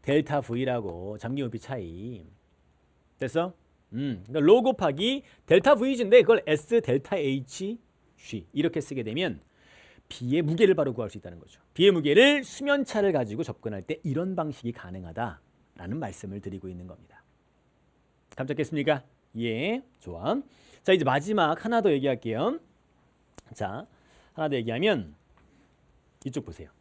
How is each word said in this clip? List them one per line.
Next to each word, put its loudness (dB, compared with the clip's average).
델타 0
V라고 -6
잠긴 -6
부피 -8
차이. -12
됐어? -2
음, -6
그러니까 0
로 10
곱하기 0
델타 8
V인데 6
그걸 6
S 2
델타 0
H -4
G -12
이렇게 -2
쓰게 -8
되면 -4
비의 -2
무게를 4
바로 -2
구할 -8
수 -16
있다는 -16
거죠. -20
비의 6
무게를 6
수면차를 -2
가지고 -2
접근할 -8
때 -8
이런 -4
방식이 -6
가능하다라는 -12
말씀을 -10
드리고 -12
있는 -14
겁니다. -20
깜짝했습니까? -2
예, -4
좋아. -4
자, 4
이제 2
마지막 0
하나 0
더 4
얘기할게요. -2
자, -8
하나 -4
더 -2
얘기하면 -2
이쪽 -8
보세요. -18